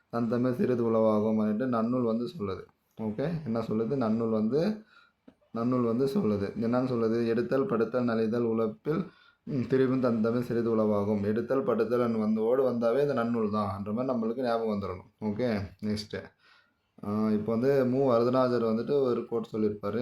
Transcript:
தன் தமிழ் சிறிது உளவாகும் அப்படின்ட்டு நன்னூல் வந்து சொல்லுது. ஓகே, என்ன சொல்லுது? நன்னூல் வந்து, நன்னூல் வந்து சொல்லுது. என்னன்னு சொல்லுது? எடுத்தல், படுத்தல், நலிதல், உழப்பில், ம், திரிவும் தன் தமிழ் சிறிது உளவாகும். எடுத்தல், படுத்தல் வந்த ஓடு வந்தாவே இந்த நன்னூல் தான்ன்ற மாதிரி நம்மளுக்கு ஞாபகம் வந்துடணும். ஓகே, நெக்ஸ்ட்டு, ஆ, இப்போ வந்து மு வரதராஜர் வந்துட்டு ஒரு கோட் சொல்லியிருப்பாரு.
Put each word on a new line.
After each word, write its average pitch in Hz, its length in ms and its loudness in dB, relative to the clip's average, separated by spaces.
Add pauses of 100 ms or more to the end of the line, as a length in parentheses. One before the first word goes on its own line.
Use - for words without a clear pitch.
தன் 117 200 -2
தமிழ் 123 260 0
சிறிது 123 280 0
உளவாகும் 110 560 4
அப்படின்ட்டு 107 260 0 (100)
நன்னூல் 120 360 0
வந்து 117 200 -2
சொல்லுது. 98 320 -8 (340)
ஓகே, 110 280 -4 (200)
என்ன 117 140 -2
சொல்லுது? 113 440 -2
நன்னூல் 113 340 0
வந்து, 113 240 0 (920)
நன்னூல் 120 380 0
வந்து 127 140 2
சொல்லுது. 101 420 0 (180)
என்னன்னு 123 280 0
சொல்லுது? 113 340 2
எடுத்தல், 120 440 0
படுத்தல், 120 400 0
நலிதல், 113 420 0
உழப்பில், 113 480 -2 (460)
ம், 127 220 -2
திரிவும் 131 360 4
தன் 117 200 2
தமிழ் 120 220 0
சிறிது 117 240 0
உளவாகும். 107 520 2
எடுத்தல், 117 440 0
படுத்தல் 113 560 0
வந்த 110 180 0
ஓடு 127 220 4
வந்தாவே 120 420 2
இந்த 139 160 0
நன்னூல் 117 360 0
தான்ன்ற 101 360 -4
மாதிரி 127 180 -2
நம்மளுக்கு 117 360 -2
ஞாபகம் 113 280 0
வந்துடணும். 92 360 -6 (100)
ஓகே, 110 300 -2 (360)
நெக்ஸ்ட்டு, 104 340 -6 (840)
ஆ, - 40 -10 (220)
இப்போ 107 220 0
வந்து 120 200 2 (140)
மு 123 120 0 (120)
வரதராஜர் 123 580 2
வந்துட்டு 117 340 0
ஒரு 120 280 2
கோட் 113 220 -4
சொல்லியிருப்பாரு. 107 500 -2